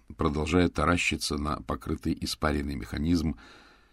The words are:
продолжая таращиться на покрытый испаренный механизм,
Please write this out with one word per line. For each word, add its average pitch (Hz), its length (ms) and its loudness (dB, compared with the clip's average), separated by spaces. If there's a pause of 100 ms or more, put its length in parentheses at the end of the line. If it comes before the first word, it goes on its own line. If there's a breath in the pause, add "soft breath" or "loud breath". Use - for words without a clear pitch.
(180)
продолжая 80 520 2
таращиться 78 680 0
на 73 240 -4
покрытый 76 600 -4
испаренный 73 540 -2
механизм, 78 600 0 (560 soft breath)